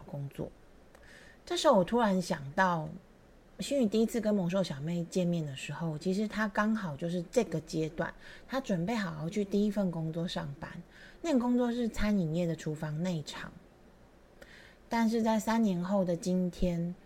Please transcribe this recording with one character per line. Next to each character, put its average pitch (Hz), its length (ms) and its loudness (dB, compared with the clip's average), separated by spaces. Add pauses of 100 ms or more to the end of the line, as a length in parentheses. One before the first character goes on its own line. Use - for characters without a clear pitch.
工 139 220 -8
作。 - 200 -8 (960)
这 349 120 -2
时 339 120 6
候 233 100 10
我 180 60 6
突 233 160 2
然 196 200 4
想 156 220 -4 (120)
到， 175 340 2 (720)
心 269 200 0
宇 233 60 4
第 214 160 4
一 - 20 6
次 226 160 0
跟 214 140 2
魔 175 160 2
兽 190 140 2
小 139 160 -6
妹 170 240 -2
见 175 200 0
面 170 220 0
的 139 80 -8
时 143 180 -10
候， 160 240 -4
其 185 160 -2
实 208 140 0
她 214 220 -2
刚 214 260 2
好 180 220 -4
就 170 120 -4
是 175 220 -2
这 233 140 2
个 160 160 -4
阶 160 300 -2
段， 170 220 -4 (360)
她 269 120 -2
准 185 240 0
备 226 120 0
好 190 160 -2
好 156 180 -4
去 208 140 0
第 202 200 2
一 214 60 2
份 202 180 0
工 160 240 -2
作 165 140 -2
上 160 320 -6
班， - 100 -12 (540)
那 339 100 0
个 262 60 6
工 247 180 2
作 240 160 2
是 240 160 -2
餐 208 300 2
饮 160 160 0
业 175 140 2
的 165 80 0
厨 156 180 -4
房 151 260 -6
内 170 220 -2
场。 - 300 -12 (1400)
但 233 200 2
是 226 140 2
在 220 160 4
三 226 240 2
年 185 180 2
后 190 240 2
的 175 120 0
今 180 340 0
天， 175 420 0 (140)